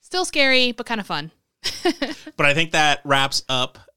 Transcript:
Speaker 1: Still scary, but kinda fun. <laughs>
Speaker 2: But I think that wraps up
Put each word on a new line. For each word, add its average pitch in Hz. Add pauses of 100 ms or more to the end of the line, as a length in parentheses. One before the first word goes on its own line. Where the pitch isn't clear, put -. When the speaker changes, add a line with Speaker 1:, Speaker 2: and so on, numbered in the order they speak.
Speaker 1:
Still 359
scary, 262
but 233
kinda 214
fun. 160 (320)
<laughs> - (540)
Speaker 2:
But 151
I 143
think 160
that 151
wraps 139
up 127 (180)